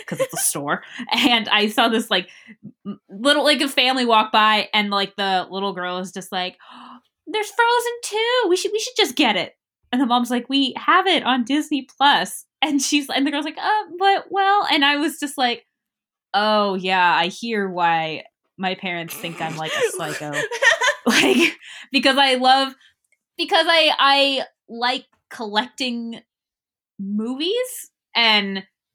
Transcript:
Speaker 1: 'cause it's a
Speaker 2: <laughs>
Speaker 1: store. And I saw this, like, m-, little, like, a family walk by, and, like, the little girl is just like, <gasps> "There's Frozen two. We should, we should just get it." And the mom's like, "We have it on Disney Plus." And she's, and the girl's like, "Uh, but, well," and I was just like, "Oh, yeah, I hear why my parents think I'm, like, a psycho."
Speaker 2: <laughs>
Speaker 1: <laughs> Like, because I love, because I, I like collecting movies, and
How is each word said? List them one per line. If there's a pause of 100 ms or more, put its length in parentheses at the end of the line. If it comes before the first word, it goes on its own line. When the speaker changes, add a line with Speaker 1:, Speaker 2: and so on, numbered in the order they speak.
Speaker 1:
'cause
it's
a
Speaker 2:
<laughs>
Speaker 1:
store. (280)
And
I
saw
this,
like, (580)
m-,
little,
like,
a
family
walk
by,
and,
like,
the
little
girl
is
just
like,
<gasps>
"There's
Frozen (120)
two.
We
should,
we
should
just
get
it." (360)
And
the
mom's
like,
"We
have
it
on
Disney (140)
Plus." (180)
And
she's,
and
the
girl's
like,
"Uh, (160)
but,
well,"
and
I
was
just
like, (680)
"Oh,
yeah,
I
hear
why (340)
my
parents
think
I'm,
like,
a
psycho."
Speaker 2:
<laughs> (640)
Speaker 1:
<laughs> (100)
Like, (360)
because
I
love, (640)
because
I,
I (260)
like (240)
collecting (800)
movies, (240)
and (300)